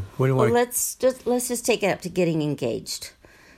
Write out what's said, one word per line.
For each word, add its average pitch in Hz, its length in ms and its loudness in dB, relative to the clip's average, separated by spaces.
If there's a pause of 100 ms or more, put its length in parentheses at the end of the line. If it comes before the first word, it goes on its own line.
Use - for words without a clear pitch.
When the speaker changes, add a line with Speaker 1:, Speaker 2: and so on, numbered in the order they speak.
(160)
Speaker 1:
what 131 100 2
do 135 60 2
you 131 40 2
Speaker 2:
Well, 131 100 4
Speaker 1:
want? 233 80 4
Speaker 2:
let's 240 400 0
just, 254 320 0
let's 247 220 0
just 240 180 -4
take 220 160 2
it 196 80 2
up - 120 -2
to 180 60 -8
getting 170 340 2
engaged. - 680 -4 (480)